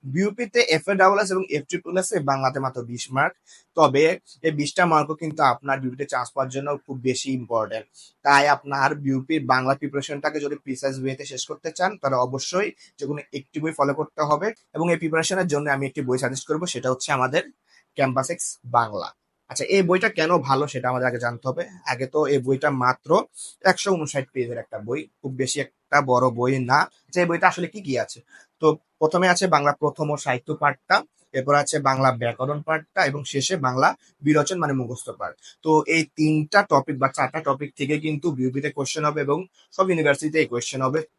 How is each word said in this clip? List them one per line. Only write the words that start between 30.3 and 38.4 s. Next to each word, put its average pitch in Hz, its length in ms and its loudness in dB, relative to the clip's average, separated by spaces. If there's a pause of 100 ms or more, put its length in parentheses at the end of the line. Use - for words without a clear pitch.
পাঠটা, 147 340 0 (420)
এরপর 135 160 0 (100)
আছে 143 120 -4 (140)
বাংলা 131 200 4 (120)
ব্যাকরণ 127 460 -4
পাঠটা 160 420 -2
এবং 143 120 -6 (100)
শেষে 170 240 -2 (100)
বাংলা 131 240 2 (360)
বিরোচন 147 380 2
মানে 143 160 0
মুখস্থ 120 280 -8 (120)
পাঠ। 90 140 -8 (320)
তো 156 60 2 (240)
এই 160 80 2 (140)
তিনটা 156 420 2 (120)
টপিক 143 300 2
বা 135 60 2 (100)
চারটা 147 300 -2
টপিক 143 220 -2 (100)
থেকে 147 160 0 (100)
কিন্তু 151 220 -4 (100)
বিউপিতে 127 400 -2